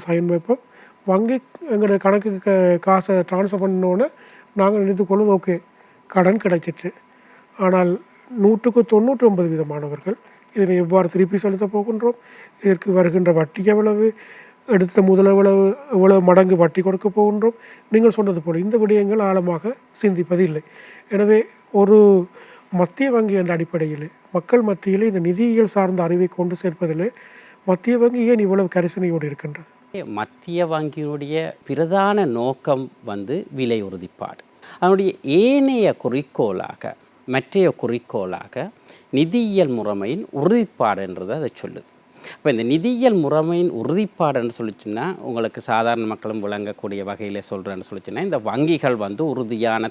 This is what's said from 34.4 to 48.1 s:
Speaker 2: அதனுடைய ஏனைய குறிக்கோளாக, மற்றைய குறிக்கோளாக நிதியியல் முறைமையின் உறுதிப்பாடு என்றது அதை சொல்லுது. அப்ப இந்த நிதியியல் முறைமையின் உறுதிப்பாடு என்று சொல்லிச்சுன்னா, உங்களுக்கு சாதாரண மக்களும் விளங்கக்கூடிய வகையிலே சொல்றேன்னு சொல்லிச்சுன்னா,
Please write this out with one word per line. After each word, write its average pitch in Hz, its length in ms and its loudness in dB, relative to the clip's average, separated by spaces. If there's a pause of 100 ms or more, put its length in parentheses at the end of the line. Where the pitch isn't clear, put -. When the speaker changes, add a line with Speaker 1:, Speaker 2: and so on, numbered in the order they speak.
Speaker 2:
அதனுடைய 190 340 2 (100)
ஏனைய 233 720 2
குறிக்கோளாக, 117 1040 -6 (300)
மற்றைய 135 460 0
குறிக்கோளாக 117 960 -8 (400)
நிதியியல் 185 600 0
முறைமையின் 107 600 -4
உறுதிப்பாடு 139 720 0
என்றது 92 320 -8
அதை 147 160 -6 (120)
சொல்லுது. 87 220 -14 (520)
அப்ப - 160 -2
இந்த 113 120 -2
நிதியியல் 220 520 0
முறைமையின் 160 540 0
உறுதிப்பாடு 143 720 -2
என்று 117 260 -6
சொல்லிச்சுன்னா, 110 520 -10
உங்களுக்கு 117 440 -8
சாதாரண 117 440 -2
மக்களும் 107 380 -8
விளங்கக்கூடிய 101 600 -10
வகையிலே 101 460 -10
சொல்றேன்னு 95 320 -10 (120)
சொல்லிச்சுன்னா, 101 300 -10